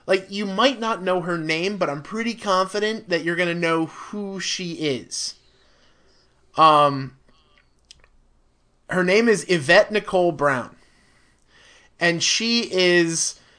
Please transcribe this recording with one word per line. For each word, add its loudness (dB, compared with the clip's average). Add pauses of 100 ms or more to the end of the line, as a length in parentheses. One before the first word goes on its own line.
Like, 0
you -6
might 2
not -4
know 0
her -4
name, -2
but -2
I'm -6
pretty -6
confident -2
that -2
you're -2
gonna 0
know -2
who -10
she -8
is. -6 (1200)
Um, 4 (1700)
her -2
name 4
is 2
Yvette 4
Nicole 0
Brown. -2 (1200)
And 0
she 0
is, 2 (220)